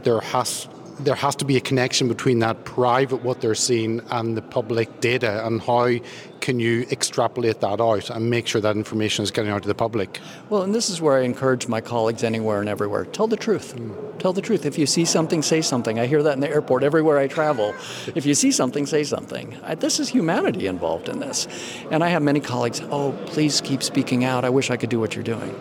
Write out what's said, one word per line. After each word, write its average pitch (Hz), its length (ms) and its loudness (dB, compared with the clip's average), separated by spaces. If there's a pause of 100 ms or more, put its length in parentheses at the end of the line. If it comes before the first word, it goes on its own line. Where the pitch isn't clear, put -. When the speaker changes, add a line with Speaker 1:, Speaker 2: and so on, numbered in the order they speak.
Speaker 1:
there 117 160 4
has, - 480 -2 (320)
there 135 160 2
has 139 200 0
to - 100 -4
be 135 100 4
a 123 40 4
connection 131 460 0
between 117 340 2
that 113 240 0
private, 123 600 2
what 123 160 -2
they're 110 160 2
seeing, 113 540 0
and 113 260 -2
the 110 60 -4
public - 580 -2
data, 117 460 0
and 113 160 -2
how 123 260 4 (520)
can 123 200 -2
you 117 300 2
extrapolate 117 720 0
that 101 180 0
out 110 300 2
and 113 180 -2
make 117 180 0
sure 113 140 0
that 104 160 2
information 107 460 -2
is 98 80 0
getting 107 200 0
out 101 120 -2
to 101 60 -4
the 104 60 0
public? 107 460 -2 (300)
Speaker 2:
Well, 208 100 2
and 190 140 0
this 226 160 0
is 165 100 -6
where 147 160 4
I 131 60 4
encourage 127 460 0
my 110 120 0
colleagues 113 420 0
anywhere 110 380 0
and 104 80 -2
everywhere. 101 380 -2
Tell - 200 -2
the 226 120 0
truth. - 360 -2
Speaker 1:
Mm. 117 440 -10
Speaker 2:
Tell 180 160 0
the 190 80 -2
truth. 196 240 0
If 139 100 -4
you 151 80 2
see 165 220 2
something, 160 340 2
say 160 220 2
something. 117 360 0
I 117 60 2
hear 147 180 4
that 151 120 4
in 131 60 -2
the 147 100 0
airport 131 320 2
everywhere 151 360 4
I 139 100 2
travel. 135 460 0 (200)
Speaker 1:
<laughs> - 200 -10
Speaker 2:
If 143 120 -2
you 143 80 4
see 262 180 4
something, 143 320 0
say 151 200 0
something. - 600 -6
I, 160 100 -4
this 277 240 0
is 294 120 -2
humanity 180 560 2
involved 85 420 -2
in - 100 -6
this. - 300 -6 (420)
And 160 140 2
I 175 60 2
have 170 120 2
many 143 180 4
colleagues, 120 500 -2
"Oh, 143 220 0 (120)
please 151 380 0
keep 139 200 -2
speaking 127 400 0
out. 127 220 2
I 123 60 2
wish 131 200 2
I 123 60 0
could 113 140 -4
do 120 100 2
what 107 160 -2
you're 110 80 -6
doing." 107 360 -4